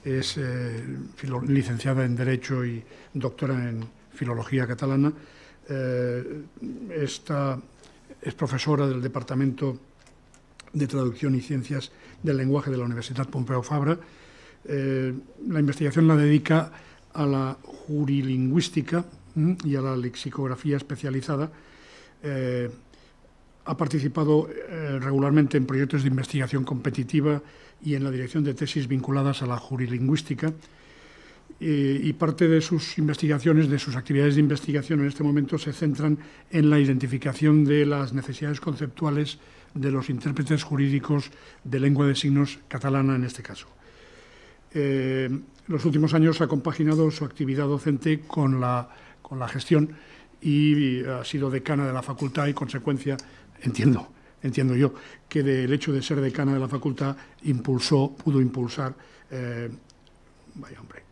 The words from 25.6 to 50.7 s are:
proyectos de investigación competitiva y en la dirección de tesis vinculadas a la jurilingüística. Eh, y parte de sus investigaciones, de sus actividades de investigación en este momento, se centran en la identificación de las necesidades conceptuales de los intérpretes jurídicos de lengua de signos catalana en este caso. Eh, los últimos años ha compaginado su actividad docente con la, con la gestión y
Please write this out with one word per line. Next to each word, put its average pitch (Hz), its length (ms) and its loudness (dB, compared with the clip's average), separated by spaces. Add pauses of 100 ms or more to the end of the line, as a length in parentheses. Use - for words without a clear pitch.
proyectos 135 380 0
de 135 60 4
investigación 131 560 -2
competitiva 143 760 0 (400)
y 147 140 -2
en 135 80 -2
la 135 80 -2
dirección 131 320 -2
de 139 100 0
tesis 131 360 -4
vinculadas 135 520 0
a 131 40 -4
la 123 120 -2
jurilingüística. 127 960 -2 (1080)
Eh, 139 440 0
y 151 100 2
parte 160 360 2
de 160 100 6
sus - 380 -2
investigaciones, 151 720 4
de 139 100 2
sus 123 160 -6
actividades 139 400 2
de 151 60 6
investigación 147 580 0
en 143 80 2
este 143 160 -4
momento, 147 340 2
se 147 140 -4
centran 151 460 0 (340)
en 156 180 6
la 151 100 8
identificación 135 840 4
de 147 220 4
las 139 260 0
necesidades 139 480 -6
conceptuales 147 800 -4 (340)
de 139 180 -2
los 135 180 -2
intérpretes 139 540 -2
jurídicos 139 680 0 (320)
de 131 160 -4
lengua 139 260 4
de 139 100 4
signos 139 520 0
catalana 135 480 0
en 127 80 0
este 120 200 -8
caso. - 240 -16 (1080)
Eh, 131 540 0 (380)
los 156 180 -2
últimos 151 280 4
años 160 280 6
ha 156 60 4
compaginado 156 640 2
su 156 120 -6
actividad 139 440 -2
docente 147 540 0
con 135 380 0
la, 123 300 -2 (320)
con 135 180 -12
la 123 80 -4
gestión 151 480 2 (460)
y 147 640 4